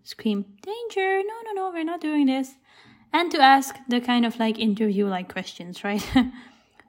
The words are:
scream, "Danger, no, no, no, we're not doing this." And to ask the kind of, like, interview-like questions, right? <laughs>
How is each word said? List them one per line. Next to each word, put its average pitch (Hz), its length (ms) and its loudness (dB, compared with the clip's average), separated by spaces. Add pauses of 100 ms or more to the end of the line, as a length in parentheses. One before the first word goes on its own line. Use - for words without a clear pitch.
scream, 202 400 -4 (200)
"Danger, 392 580 -2
no, 427 140 -6 (100)
no, 440 80 -10
no, 381 180 -4
we're 330 120 -6
not 339 180 -4
doing 302 240 2
this." 262 300 0 (580)
And 339 180 2
to 330 80 0
ask 269 360 6 (120)
the 240 140 0
kind 240 240 2
of, 226 140 -4
like, 220 180 0
interview-like 202 760 0
questions, 180 520 -12
right? 202 180 -2 (460)
<laughs> - 420 -20